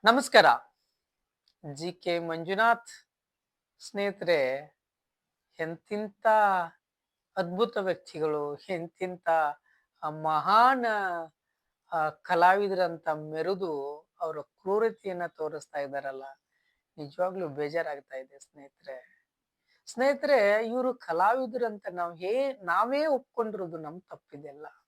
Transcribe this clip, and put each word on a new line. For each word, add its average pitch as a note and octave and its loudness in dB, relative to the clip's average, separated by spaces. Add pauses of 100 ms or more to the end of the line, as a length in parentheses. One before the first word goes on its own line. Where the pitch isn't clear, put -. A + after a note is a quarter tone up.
ನಮಸ್ಕಾರ, A#3 8 (1300)
ಜಿ E3+ -8
ಕೆ F3 -2
ಮಂಜುನಾಥ್. E3+ 0 (680)
ಸ್ನೇಹಿತರೆ, G3 0 (1160)
ಎಂತಿಂತ G3+ -6 (1080)
ಅದ್ಭುತ F#3 -2
ವ್ಯಕ್ತಿಗಳು, D3+ -4
ಎಂತಿಂತ, F3+ -8 (720)
ಆ, D#3 -4
ಮಹಾನ್, F#3 4 (1040)
ಆ, D#3 0
ಕಲಾವಿದರಂತ F3+ 2
ಮೆರೆದು D#3 -6 (200)
ಅವರ D#3 -6
ಕ್ರೂರತೆಯನ್ನ G3 -4
ತೋರಿಸ್ತಾ D3+ -8
ಇದ್ದಾರಲ್ಲ, C#3 -8 (720)
ನಿಜವಾಗ್ಲೂ F3+ -6
ಬೇಜಾರಾಗ್ತಾ D3 -6
ಇದೆ C3+ -16
ಸ್ನೇಹಿತರೆ. - -20 (600)
ಸ್ನೇಹಿತರೆ, B3 2
ಇವ್ರು B3+ -2
ಕಲಾವಿದರಂತ A3 -2
ನಾವ್ F3 -6
ಹೇ-, A#3+ -4
ನಾವೇ A#3 0
ಒಪ್ಕೊಂಡಿರೋದು G#3+ -4
ನಮ್ D#3+ -12
ತಪ್ಪಿದೆಲ್ಲ. D3 -18 (220)